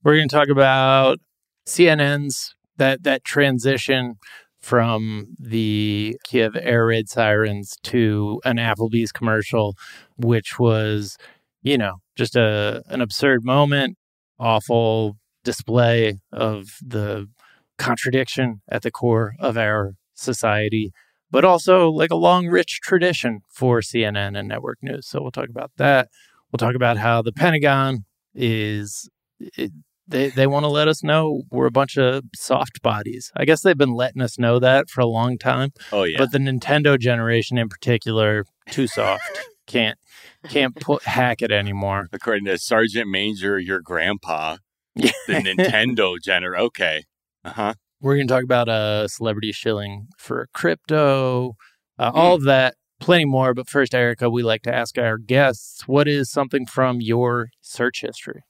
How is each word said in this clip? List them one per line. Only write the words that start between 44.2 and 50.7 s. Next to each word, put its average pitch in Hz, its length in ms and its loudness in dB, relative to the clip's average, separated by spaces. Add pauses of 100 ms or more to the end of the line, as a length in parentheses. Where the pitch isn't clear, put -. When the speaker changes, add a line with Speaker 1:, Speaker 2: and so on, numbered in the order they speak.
Speaker 1:
<laughs> - 200 -20
Speaker 2:
the - 160 2 (160)
Nintendo 110 880 0 (100)
gener-, 90 320 -2
okay. 87 460 -2 (400)
Uh-huh. 104 300 -6 (260)
Speaker 1:
We're 139 160 0
gonna 139 140 0
talk 127 160 0
about, 123 240 2
uh, 107 400 -2
celebrity 107 420 -6
shilling 101 560 -6 (100)
for - 360 -8
crypto, 135 1040 0 (420)